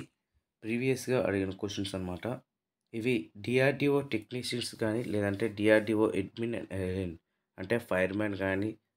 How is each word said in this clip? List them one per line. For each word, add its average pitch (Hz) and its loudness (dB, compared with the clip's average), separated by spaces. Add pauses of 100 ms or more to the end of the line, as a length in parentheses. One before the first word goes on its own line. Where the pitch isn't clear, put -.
(640)
ప్రీవియస్‌గా 123 0
అడిగిన 95 2 (100)
క్వశ్చన్స్ 101 -4
అన్నమాట. 90 -6 (760)
ఇవి 123 0 (340)
డిఆర్డీఓ 139 4 (160)
టెక్నీషియన్స్ 120 -6 (100)
కానీ, 113 0 (100)
లేదంటే 101 0 (120)
డిఆర్డీఓ 107 6 (140)
admin 113 -6
and - -10
alien, 92 -2 (480)
అంటే 98 0 (140)
ఫైర్‌మ్యాన్ 95 0
కానీ, 98 0 (260)